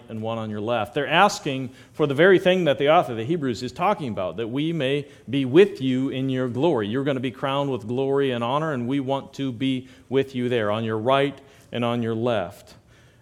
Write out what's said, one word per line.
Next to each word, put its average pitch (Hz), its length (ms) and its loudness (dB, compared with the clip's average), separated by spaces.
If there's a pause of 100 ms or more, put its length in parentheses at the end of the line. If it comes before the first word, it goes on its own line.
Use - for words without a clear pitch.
(100)
and 110 100 -10
one 113 160 -4
on 110 140 -6
your 104 100 -6
left." 107 320 -2
They're 143 140 -2
asking 143 640 2 (240)
for 156 120 0
the 139 60 0
very 170 260 8
thing 180 260 2
that 139 120 4
the 139 140 2
author 160 220 4
of 110 60 -6
the 113 60 -4
Hebrews 131 380 -2
is 123 100 -8
talking 175 360 -2
about, 92 280 -4
that 113 120 -6
we 147 260 -4
may 139 320 -2 (220)
be 135 180 0
with 175 340 6
you 131 300 0
in 135 180 -4
your 131 220 -2
glory. 120 360 0
You're 127 180 -2
gonna 135 140 0
be 123 120 -4
crowned 139 420 -2
with 110 160 -6
glory 135 420 0
and 120 140 -2
honor, 147 300 -2
and 120 120 -4
we 139 140 -2
want 135 340 -6
to 135 180 -6
be 131 360 -4 (220)
with 135 240 0
you 123 160 -2
there, 110 200 0
on 110 140 -2
your 110 140 -2
right 135 420 0 (320)
and 120 100 -4
on 120 200 -2
your 113 120 -2
left. 110 600 -4 (480)